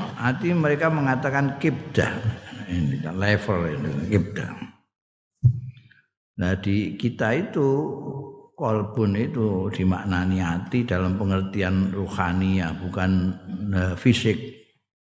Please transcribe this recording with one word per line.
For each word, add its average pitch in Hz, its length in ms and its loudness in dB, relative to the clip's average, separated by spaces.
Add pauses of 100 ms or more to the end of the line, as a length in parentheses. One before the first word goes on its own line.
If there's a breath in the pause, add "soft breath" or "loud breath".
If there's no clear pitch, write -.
(200)
Ati 147 320 0
mereka 160 400 4
mengatakan 139 680 2
kibdah. - 560 0 (540)
Ini 73 320 0
kan 80 160 -6
level 101 480 2
ini, 76 240 -4 (180)
kibdah. 92 440 0 (1900 loud breath)
Nah, 90 160 2
di 98 400 -2
kita 117 400 -2
itu 165 320 0 (840)
kolbun 107 640 0
itu 107 560 0
dimaknani 92 680 2
hati 92 460 -2
dalam 92 320 0
pengertian 95 720 0
ruhania, 92 880 0
bukan, 92 560 2 (400)
eh, 92 240 0
fisik. 117 400 4 (760)